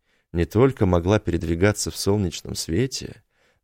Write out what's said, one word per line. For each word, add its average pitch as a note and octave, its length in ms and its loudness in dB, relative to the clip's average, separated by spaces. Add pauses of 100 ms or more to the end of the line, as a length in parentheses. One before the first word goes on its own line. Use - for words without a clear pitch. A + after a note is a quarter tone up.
(340)
не E2+ 120 0
только B2 400 2
могла F2+ 340 4
передвигаться E2+ 720 0
в - 60 -12
солнечном - 580 -2
свете, - 680 -6 (400)